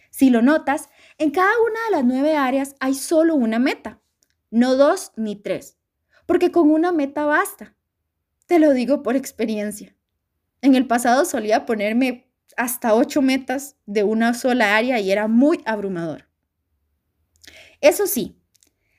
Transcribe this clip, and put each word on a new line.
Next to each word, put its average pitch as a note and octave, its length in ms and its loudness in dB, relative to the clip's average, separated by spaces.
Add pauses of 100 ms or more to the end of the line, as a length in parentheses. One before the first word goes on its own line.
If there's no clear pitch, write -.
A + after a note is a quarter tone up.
Si C4 200 2
lo A#3+ 120 4
notas, D4+ 480 0 (280)
en D4+ 140 -2
cada F#4 200 2 (100)
una A4+ 240 -2
de A4 60 -2
las D4+ 140 0
nueve C4+ 320 0
áreas C4+ 420 -2
hay C4+ 140 -2
solo D#4+ 420 0
una A#3 240 0
meta, C4 400 -4 (520)
no B3 240 2
dos C#4+ 400 0
ni G#3+ 200 -8
tres, F#3+ 420 -10 (480)
porque F4 260 0
con D#4+ 180 2
una D#4+ 220 2
meta D4 340 -4
basta. D4+ 500 -4 (720)
Te F4 140 2
lo D#4 120 6
digo C4 320 0
por A#3+ 120 -2
experiencia. G#3+ 800 -8 (640)
En C4 140 4
el B3+ 120 0
pasado B3 380 2
solía A3 400 -2
ponerme A#3+ 680 -2 (260)
hasta A#3+ 360 -2
ocho C#4+ 280 2
metas C4+ 640 -2
de G#3 180 -2
una A3+ 300 0
sola A#3+ 420 0
área A#3+ 240 0
y F#3+ 120 -2
era G#3 160 -2
muy C#4 380 2
abrumador. F#3+ 640 -8 (1500)
Eso F4+ 260 4
sí, - 320 -6 (600)